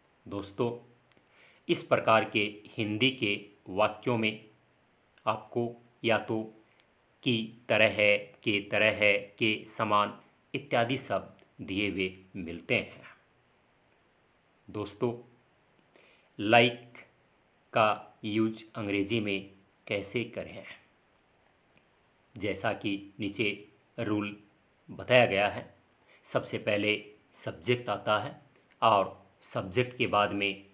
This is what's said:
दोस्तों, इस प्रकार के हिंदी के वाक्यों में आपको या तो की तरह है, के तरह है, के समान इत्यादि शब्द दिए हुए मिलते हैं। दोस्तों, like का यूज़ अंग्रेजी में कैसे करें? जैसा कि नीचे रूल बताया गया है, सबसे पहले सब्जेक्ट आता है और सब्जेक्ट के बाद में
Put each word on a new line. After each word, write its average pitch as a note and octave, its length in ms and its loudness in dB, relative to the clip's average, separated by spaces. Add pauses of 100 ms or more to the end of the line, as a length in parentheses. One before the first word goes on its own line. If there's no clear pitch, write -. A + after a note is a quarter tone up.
(280)
दोस्तों, A#2 640 -6 (760)
इस - 140 0
प्रकार B2+ 460 4
के G#2+ 360 -2
हिंदी G#2+ 460 0
के G#2 340 -2 (240)
वाक्यों G#2+ 480 0
में A2 320 -2 (800)
आपको A#2 480 -4 (280)
या A2 140 4
तो A2 260 -4 (800)
की A2+ 460 -2
तरह G#2+ 200 6
है, G#2 280 4
के - 540 -4
तरह G#2+ 200 4
है, G2+ 280 4
के G#2+ 460 -2
समान G#2 540 0 (360)
इत्यादि A#2+ 420 0
शब्द - 680 -8
दिए G2 240 -2
हुए F#2 280 -4 (180)
मिलते F2 400 -4
हैं। - 280 -4 (1700)
दोस्तों, G#2+ 420 -4 (1400)
like A#2+ 480 6 (760)
का G#2+ 500 0
यूज़ A2 400 -2 (120)
अंग्रेजी G2+ 440 -2
में G2 320 -4 (360)
कैसे G#2+ 360 -4
करें? F#2 400 -12 (1700)
जैसा G2+ 360 -2
कि G2 460 -6
नीचे G#2 480 -4 (320)
रूल G#2 440 -4 (480)
बताया A#2 340 4
गया G2 220 2
है, - 280 -10 (480)
सबसे - 340 -6
पहले G#2+ 540 -2 (220)
सब्जेक्ट - 560 -4
आता G#2 300 0
है - 220 -10 (400)
और G#2 480 4 (120)
सब्जेक्ट A2+ 560 -4
के A#2 100 0
बाद G2+ 240 2
में G2 420 -4